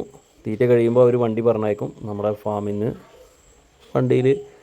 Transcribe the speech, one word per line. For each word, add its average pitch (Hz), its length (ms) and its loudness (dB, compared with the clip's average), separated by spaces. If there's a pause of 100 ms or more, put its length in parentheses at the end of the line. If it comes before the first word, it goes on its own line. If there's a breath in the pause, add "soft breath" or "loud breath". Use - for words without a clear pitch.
(440)
തീറ്റ 110 180 -4 (120)
കഴിയുമ്പോൾ 120 320 4
അവർ 120 180 2
വണ്ടി 113 260 -2
പറഞ്ഞയക്കും. 107 400 -2 (200)
നമ്മുടെ 104 220 -4 (120)
ഫാമിൽ 104 320 -4
നിന്ന് 107 160 -4 (1040 loud breath)
വണ്ടിയിൽ 127 320 2 (340 loud breath)